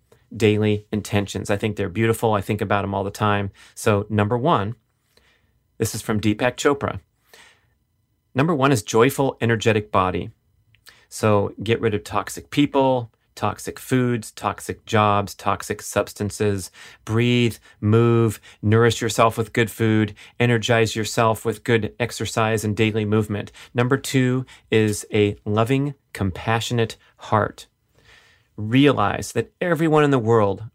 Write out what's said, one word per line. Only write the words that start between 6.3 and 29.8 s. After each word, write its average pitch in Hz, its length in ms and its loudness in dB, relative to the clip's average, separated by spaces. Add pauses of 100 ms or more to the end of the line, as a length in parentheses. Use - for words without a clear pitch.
Chopra. - 440 -2 (1300)
Number 160 220 2
one 135 160 4
is 127 120 2
joyful, 131 580 2
energetic 113 500 0
body. 92 400 0 (800)
So 104 440 0 (100)
get 110 180 -2
rid 110 140 -2
of 101 100 -6
toxic - 460 -8
people, 135 600 0 (240)
toxic - 460 -6
foods, 123 500 -2
toxic - 560 -8
jobs, 104 480 2
toxic - 480 -6
substances. 101 880 -4 (340)
Breathe, 120 520 0 (240)
move, 117 600 4 (220)
nourish 113 380 4
yourself 113 360 2
with 113 160 -4
good 117 180 0
food, 110 440 0 (240)
energize 117 560 2
yourself 113 500 0
with 113 200 -6
good 113 340 0
exercise 110 640 -2
and 104 120 -2
daily 110 280 0
movement. 104 460 -2 (240)
Number 123 220 0
two 127 500 0 (240)
is 110 420 2
a 104 320 2
loving, 135 500 0 (180)
compassionate 113 840 -2 (200)
heart. - 500 -4 (920)
Realize 110 760 2
that 120 280 -4
everyone 160 440 2